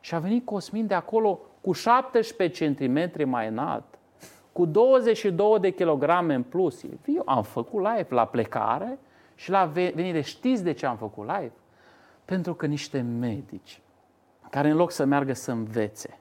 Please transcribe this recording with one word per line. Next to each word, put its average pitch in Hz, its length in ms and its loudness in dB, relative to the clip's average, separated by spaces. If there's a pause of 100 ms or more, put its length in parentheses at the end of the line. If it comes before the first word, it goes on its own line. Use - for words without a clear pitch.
Și - 140 -10
a 170 40 -2
venit 220 260 -2
Cosmin 214 420 -6
de 196 80 0
acolo 202 460 0 (200)
cu 185 120 -2
șaptesprezece 226 920 0
centimetri 147 600 0
mai 120 240 -2
înalt, 123 360 -4 (680)
cu 175 120 2
douăzeci 226 520 6
și 208 140 0
două 208 280 4
de 185 120 2
kilograme 165 640 2
în 123 80 0
plus. 170 400 -2 (320)
Eu 349 100 -2
am 127 180 2
făcut 120 380 -6
live 208 280 0
la 120 180 2
plecare 123 720 -2 (360)
și - 160 -12
la 190 140 4
ve-, 175 300 -2
venire. 170 260 -2
Știți 233 440 -2
de 170 80 0
ce 143 140 -4
am 120 100 -2
făcut 104 300 -10
live? 147 260 -6 (720)
Pentru 180 300 -4
că - 120 -6
niște 143 380 -4 (160)
medici 117 600 -8 (720)
care, 143 200 2
în 156 60 4
loc 170 140 4
să 151 140 -2
meargă 139 280 2
să - 180 -8
învețe 110 720 -6